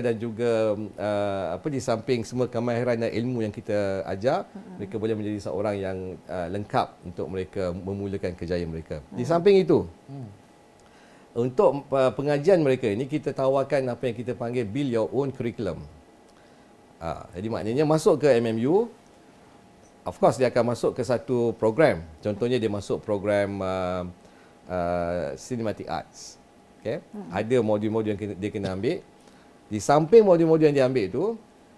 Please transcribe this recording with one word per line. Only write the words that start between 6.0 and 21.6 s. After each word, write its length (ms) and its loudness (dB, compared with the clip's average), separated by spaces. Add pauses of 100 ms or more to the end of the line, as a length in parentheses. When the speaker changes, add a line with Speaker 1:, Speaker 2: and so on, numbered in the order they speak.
Speaker 1:
uh, 200 -6
lengkap 600 -4
untuk 200 -8
mereka 480 -6
memulakan 640 -6
kerjaya 280 -2
mereka. 440 -8
Di 160 -6
Speaker 2:
Hmm. 80 -2
Speaker 1:
samping 320 6
itu, 160 6 (240)
Speaker 3:
Hmm. 240 -14 (1040)
Speaker 1:
untuk, 560 2
uh, 240 4
pengajian 480 4
mereka 240 2
ini, 240 0
kita 240 -4
tawarkan 560 0
apa 160 -6
yang 80 -4
kita 240 -8
panggil 240 -2
build 320 -2
your 160 0
own 240 -2
curriculum. 480 -6 (1200)
Ah, 320 -8
jadi 160 -8
maknanya 320 -2
masuk 400 4
ke 80 6
M 160 4
M 160 0
U, 240 2 (1200)
of 160 -6
course 160 6
dia 160 2
akan 160 2
masuk 240 0
ke 80 -4
satu 560 0
program. 480 2 (160)